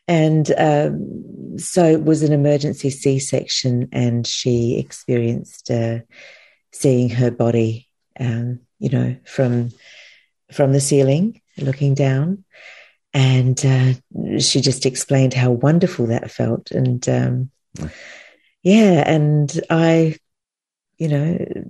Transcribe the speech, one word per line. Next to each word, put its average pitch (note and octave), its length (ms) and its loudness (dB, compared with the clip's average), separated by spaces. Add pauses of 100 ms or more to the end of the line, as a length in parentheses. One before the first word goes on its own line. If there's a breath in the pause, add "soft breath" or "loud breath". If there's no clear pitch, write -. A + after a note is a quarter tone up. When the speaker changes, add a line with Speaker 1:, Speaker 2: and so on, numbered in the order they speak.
Speaker 1:
And, D#3 500 2
um, D3 1000 -2
so - 300 0
it D#3+ 180 4
was D#3 180 2
an D3 80 2
emergency D3 580 0
C-section, C3+ 1040 -2
and A#2+ 340 -2
she A#2+ 540 -2
experienced, - 920 -6
uh, A#2 300 -2 (720 loud breath)
seeing B2 360 2
her A#2+ 200 0
body, A#2 600 -2 (280)
um, A#2+ 440 -6 (180)
you C#3 100 -4
know, B2 360 -2
from, A#2+ 460 -2 (840 soft breath)
from C#3 180 2
the C#3 80 4
ceiling, C#3+ 640 0 (160)
looking C#3 360 -2
down. C#3 520 0 (680 loud breath)
And, C3 520 2
uh, B2+ 760 0
she - 220 0
just - 240 -2
explained C3 480 0
how B2+ 180 2
wonderful C#3 560 0
that A#2 240 -4
felt. - 400 -4
And, B2+ 380 -2
um, B2+ 420 -2 (260)
Speaker 2:
Mm. D#2 140 -10 (720 loud breath)
Speaker 1:
yeah, F#3+ 420 6
and D3+ 640 0
I, E3 460 2 (840)
you D#3+ 120 -6
know, D3+ 360 -2 (240)